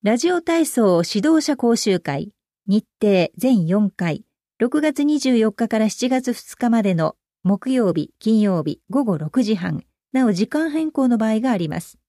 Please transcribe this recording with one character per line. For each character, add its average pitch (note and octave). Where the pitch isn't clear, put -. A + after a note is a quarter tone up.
ラ G#3
ジ E4+
オ F4
体 E4
操 F#3+
指 G#3+
導 D#4
者 C#4+
講 A#3
習 F#3+
会、 D#3+
日 G3+
程 G3
全 A3+
四 G3
回、 E3+
六 B3
月 D4
二 D4
十 C4
四 A3
日 A3+
か A3
ら G#3+
七 -
月 B3+
二 -
日 A#3+
ま A3+
で F#3+
の D#3+
木 G3
曜 A#3
日、 D#3+
金 A3
曜 F#3
日、 -
午 C4+
後 G3
六 D3+
時 G#3
半、 E3+
な B3+
お -
時 F#3+
間 D#4
変 D#4
更 C4
の A#3+
場 A3
合 A3
が B3+
あ G#3+
り E3+
ま E3
す。 -